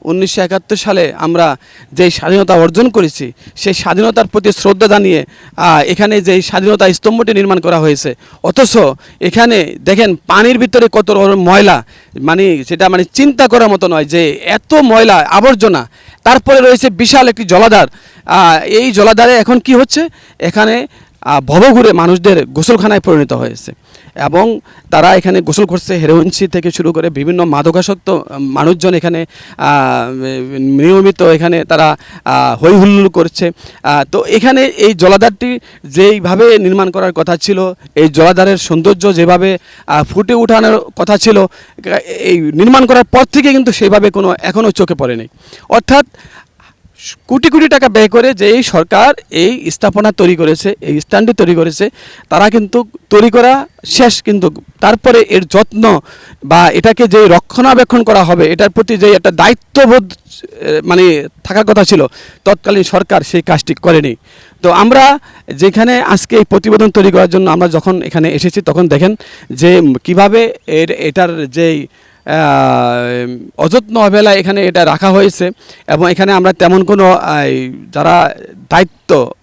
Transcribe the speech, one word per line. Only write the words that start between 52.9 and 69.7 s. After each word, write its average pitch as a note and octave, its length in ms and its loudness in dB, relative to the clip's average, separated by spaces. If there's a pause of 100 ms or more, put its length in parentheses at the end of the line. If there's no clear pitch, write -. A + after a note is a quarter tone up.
তৈরি G#3 200 4
করা B3 380 2 (180)
শেষ, - 380 0
কিন্তু F#3 280 -2 (280)
তারপরে A#3 420 2
এর F#3 240 -2
যত্ন G#3 560 0 (440)
বা E3+ 240 4
এটাকে A3+ 380 2
যে G#3 200 4
রক্ষণাবেক্ষণ B3 760 2
করা G3+ 200 2
হবে, E3+ 280 0
এটার G3 180 0
প্রতি G#3+ 280 -2
যে G#3 160 4
একটা F#3+ 180 0
দায়িত্ববোধ, A3 800 2 (480)
এ, D#3 220 -4
মানে F3 440 0 (160)
থাকার G#3 220 -2
কথা G3+ 180 2
ছিল, D#3 240 2 (380)
তৎকালীন G3 380 0
সরকার F#3 380 -2
সেই E3+ 200 -4
কাজটি - 320 -4
করেনি। D3+ 420 0 (460)
তো F3 100 2
আমরা C4+ 480 2 (360)
যেখানে G#3 460 0
আজকে - 360 -2
এই G#3+ 60 4
প্রতিবেদন G#3+ 480 0
তৈরি G3 200 2
করার F#3 180 2
জন্য F#3 200 0
আমরা F3 180 0
যখন E3+ 340 -2
এখানে D#3+ 280 -2
এসেছি, E3 320 -4
তখন E3 260 -2
দেখেন E3 280 0 (360)
যে E3+ 300 2 (220)